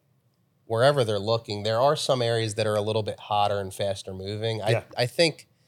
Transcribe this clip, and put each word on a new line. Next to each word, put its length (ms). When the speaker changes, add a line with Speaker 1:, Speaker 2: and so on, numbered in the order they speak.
Speaker 1:
wherever 380
they're 160
looking. 440
There 160
are 160
some 260
areas 340
that 120
are 80
a 60
little 220
bit 160
hotter 400
and 140
faster 400
moving. 480
I, 100
Speaker 2:
Yeah. 120
Speaker 1:
I 100
think 400